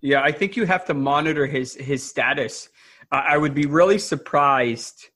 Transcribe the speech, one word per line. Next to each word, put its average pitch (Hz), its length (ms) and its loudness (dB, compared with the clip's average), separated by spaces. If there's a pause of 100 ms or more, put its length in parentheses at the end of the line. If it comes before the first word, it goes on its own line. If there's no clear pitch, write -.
Yeah, 139 200 2
I 147 100 2
think 196 240 -4
you 226 100 0
have 180 200 0
to 170 80 -2
monitor 147 520 0
his, 131 300 -6
his 135 260 -4
status. 131 680 -4 (420)
I, 139 200 0
I 147 60 4
would 151 160 0
be 147 120 0
really 175 340 4
surprised. 139 1160 0